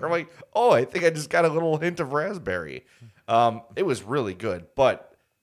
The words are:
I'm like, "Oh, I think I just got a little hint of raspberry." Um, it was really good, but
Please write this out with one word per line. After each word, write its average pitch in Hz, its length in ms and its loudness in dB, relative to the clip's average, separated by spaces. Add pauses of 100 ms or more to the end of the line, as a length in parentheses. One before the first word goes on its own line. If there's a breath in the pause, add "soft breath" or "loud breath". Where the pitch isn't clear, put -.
I'm 156 100 -4
like, 170 180 -2 (240 loud breath)
"Oh, 240 180 4
I 131 140 4
think 180 180 -4
I 170 60 4
just 151 220 -4
got 170 140 4
a 160 40 2
little 160 300 0
hint 170 200 -4
of 139 140 -6
raspberry." 95 720 -6 (420 soft breath)
Um, 113 360 2 (120)
it 175 80 -2
was 127 200 -2
really 107 320 -4
good, 90 400 -6
but - 420 0 (260)